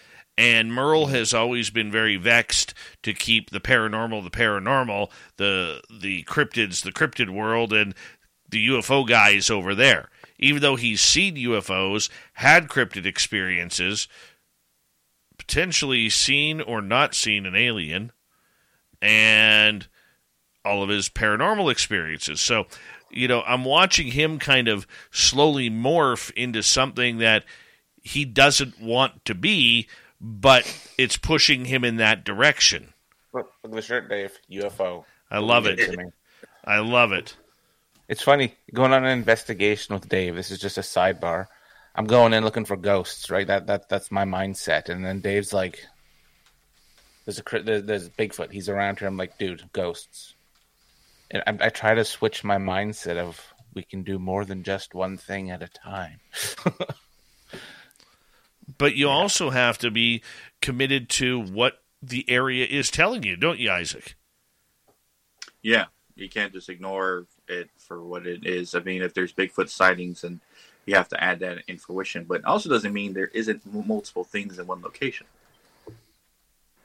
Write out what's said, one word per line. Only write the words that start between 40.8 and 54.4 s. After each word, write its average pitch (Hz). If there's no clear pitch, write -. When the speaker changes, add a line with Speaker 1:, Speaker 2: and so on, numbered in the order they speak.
Speaker 2:
sidebar. 90
I'm 110
going 117
in 110
looking 110
for 101
ghosts, 95
right? 92
That, 98
that, 101
that's 101
my 98
mindset. 95
And 92
then 95
Dave's 101
like, 92
"There's 104
a 107
cri-, -
there, 107
there's 98
Bigfoot. 101
He's 98
around 101
here." 101
I'm 95
like, 90
"Dude, 90
ghosts." -
And -
I, 107
I -
try 110
to 113
switch -
my 101
mindset 95
of 87
we 92
can 95
do 98
more 92